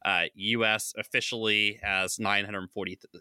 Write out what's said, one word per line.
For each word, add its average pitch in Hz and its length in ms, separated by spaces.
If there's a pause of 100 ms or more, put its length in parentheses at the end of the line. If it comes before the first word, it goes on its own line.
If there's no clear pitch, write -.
Uh, 90 200 (100)
U 110 300
S 110 340
officially 107 840
has 95 360
nine 101 260
hundred 98 300
forty, 92 240 (220)